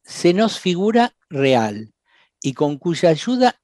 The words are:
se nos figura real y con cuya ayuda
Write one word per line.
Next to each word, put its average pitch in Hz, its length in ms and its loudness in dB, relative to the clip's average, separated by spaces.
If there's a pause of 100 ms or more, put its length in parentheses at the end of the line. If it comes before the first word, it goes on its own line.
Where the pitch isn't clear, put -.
se - 300 0
nos 214 260 0
figura 214 560 0 (140)
real 113 640 0 (480)
y 139 100 -4
con 147 240 -2
cuya 170 320 0
ayuda 240 560 0